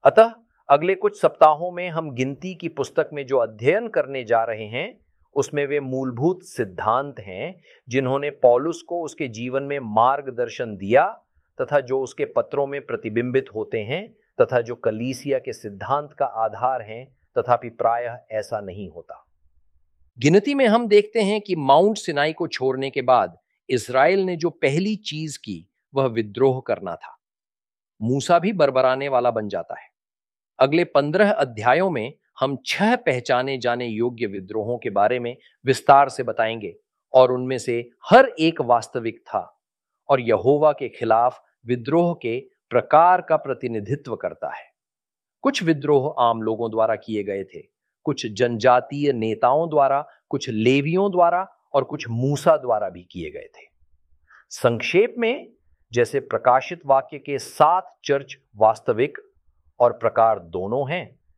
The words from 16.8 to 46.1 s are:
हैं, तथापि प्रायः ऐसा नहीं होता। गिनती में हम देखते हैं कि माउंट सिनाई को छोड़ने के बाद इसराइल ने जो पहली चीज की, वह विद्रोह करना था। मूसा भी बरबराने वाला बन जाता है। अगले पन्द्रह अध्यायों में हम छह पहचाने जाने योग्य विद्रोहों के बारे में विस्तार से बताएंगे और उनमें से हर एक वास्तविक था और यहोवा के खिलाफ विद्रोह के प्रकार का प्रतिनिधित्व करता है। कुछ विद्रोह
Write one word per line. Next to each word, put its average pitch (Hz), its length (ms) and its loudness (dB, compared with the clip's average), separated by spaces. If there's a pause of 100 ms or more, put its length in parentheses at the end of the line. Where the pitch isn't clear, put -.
हैं, 113 340 -16 (220)
तथापि 120 300 0
प्रायः 117 500 -2 (120)
ऐसा 107 300 -6
नहीं 95 300 -12
होता। - 360 -20 (920)
गिनती 196 360 4
में 269 120 2
हम 226 220 2
देखते 208 340 4
हैं 202 180 0
कि 190 160 -4
माउंट 156 420 4
सिनाई 151 340 -2
को 165 160 -6
छोड़ने 131 420 -4
के 135 120 -6
बाद 113 360 2 (320)
इसराइल 131 500 2
ने 180 160 -2
जो 160 140 -2
पहली 180 460 0
चीज 151 400 -10
की, 90 340 -14 (240)
वह 135 120 0
विद्रोह 120 600 0
करना 95 300 -6
था। - 240 -20 (800)
मूसा 135 360 2
भी 190 140 0
बरबराने 135 560 0
वाला 123 220 2
बन 110 180 -4
जाता 92 320 -8
है। - 80 -20 (680)
अगले 160 260 2
पन्द्रह 170 480 2
अध्यायों 135 580 0
में 127 220 -6 (280)
हम 135 260 -2
छह 220 300 0
पहचाने 131 600 -2
जाने 120 280 -4
योग्य 117 400 -4
विद्रोहों 104 520 -6
के 113 120 -8
बारे 104 280 2
में 120 180 -8 (300)
विस्तार 139 420 6
से 131 140 -8
बताएंगे 113 540 -4 (360)
और 127 200 6
उनमें 127 260 -4
से 120 320 -4 (200)
हर 247 300 8
एक 165 200 0
वास्तविक 117 680 -2
था - 360 -8 (460)
और 139 120 2
यहोवा 127 520 2
के 139 160 -8
खिलाफ 117 540 0 (240)
विद्रोह 143 480 0
के 120 260 -6 (300)
प्रकार 170 500 4
का 160 160 0
प्रतिनिधित्व 120 800 -6
करता 78 380 -8
है। - 200 -20 (680)
कुछ 180 220 -2
विद्रोह 147 560 0